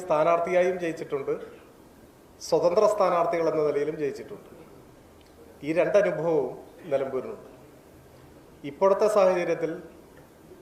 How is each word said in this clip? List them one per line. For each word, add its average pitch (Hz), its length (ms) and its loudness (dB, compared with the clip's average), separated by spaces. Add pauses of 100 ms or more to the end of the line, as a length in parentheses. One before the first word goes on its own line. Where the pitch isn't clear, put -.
സ്ഥാനാർത്ഥിയായും 175 760 2
ജയിച്ചിട്ടുണ്ട്, 151 540 -6 (1120)
സ്വതന്ത്ര 175 380 2 (100)
സ്ഥാനാർത്ഥികൾ 170 540 0
എന്ന 156 200 -2
നിലയിലും 147 340 -4
ജയിച്ചിട്ടുണ്ട്. 120 480 -10 (1120)
ഈ 147 160 -4
രണ്ടനുഭവവും 160 720 0 (400)
നിലമ്പൂരിനുണ്ട്. 127 580 -6 (1120)
ഇപ്പോഴത്തെ 196 440 4
സാഹചര്യത്തിൽ 175 640 2 (920)